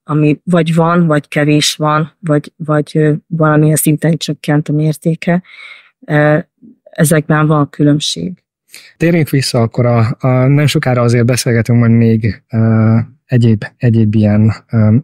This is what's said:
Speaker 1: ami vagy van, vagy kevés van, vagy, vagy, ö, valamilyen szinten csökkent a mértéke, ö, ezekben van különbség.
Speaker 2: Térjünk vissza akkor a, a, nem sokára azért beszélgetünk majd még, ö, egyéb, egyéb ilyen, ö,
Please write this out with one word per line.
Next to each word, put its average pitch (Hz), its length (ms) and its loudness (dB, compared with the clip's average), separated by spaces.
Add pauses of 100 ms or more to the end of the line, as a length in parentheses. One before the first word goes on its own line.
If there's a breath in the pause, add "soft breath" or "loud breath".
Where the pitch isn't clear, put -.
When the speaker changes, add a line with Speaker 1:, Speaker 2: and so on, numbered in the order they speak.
Speaker 1:
ami 151 400 -2
vagy 165 300 0
van, 170 320 2
vagy 147 220 -2
kevés 151 460 0
van, 151 460 -4
vagy, 147 360 -4
vagy, 151 380 -4
ö, 151 180 2 (140)
valamilyen 156 500 0
szinten 156 400 0
csökkent 151 520 -4
a 147 40 -4
mértéke, 160 680 -2 (640 loud breath)
ö, 151 320 0 (440)
ezekben 151 640 0
van 147 220 0
különbség. 151 760 -4 (520 loud breath)
Speaker 2:
Térjünk 165 320 0
vissza 131 320 -2
akkor 117 260 0
a, 120 320 0
a, 135 100 -2 (180)
nem 143 200 2
sokára 127 360 0
azért 120 220 2
beszélgetünk 120 540 0
majd 117 140 2
még, 113 560 0
ö, 113 480 2 (280)
egyéb, 113 400 0 (120)
egyéb 113 380 0
ilyen, 107 380 2 (180)
ö, 110 340 2